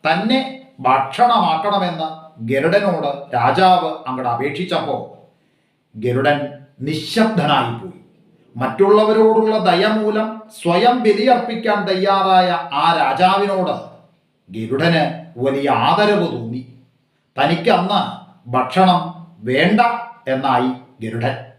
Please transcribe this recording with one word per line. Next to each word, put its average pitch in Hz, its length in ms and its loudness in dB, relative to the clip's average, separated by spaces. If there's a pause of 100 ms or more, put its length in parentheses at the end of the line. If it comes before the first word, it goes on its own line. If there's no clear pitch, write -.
തന്നെ 214 340 0 (460)
ഭക്ഷണമാക്കണമെന്ന് 180 1200 0 (420)
ഗരുഡനോട് 165 580 0 (280)
രാജാവ് 175 540 4 (200)
അങ്ങട് 127 240 -6
അപേക്ഷിച്ചപ്പോ 143 640 -4 (960)
ഗരുഡൻ 131 420 0 (500)
നിശബ്ദനായിപ്പോയി. 143 1120 -2 (640)
മറ്റുള്ളവരോടുള്ള 220 920 4 (140)
ദയ 180 160 0 (120)
മൂലം 214 300 -2 (320)
സ്വയം 202 360 2 (100)
ബലിയർപ്പിക്കാൻ 226 760 2 (100)
തയ്യാറായ 190 600 2 (320)
ആ 165 40 0 (140)
രാജാവിനോട് 185 720 0 (760)
ഗരുഡന് 135 540 0 (420)
വലിയ 139 220 -2 (200)
ആദരവ് 190 480 2
തോന്നി. 120 260 -8 (760)
തനിക്ക് 170 420 2
അന്ന് 190 220 0 (540)
ഭക്ഷണം 180 460 4 (480)
വേണ്ട 196 320 2 (520)
എന്നായി 127 380 2 (320)
ഗരുഡൻ. 113 320 -4 (240)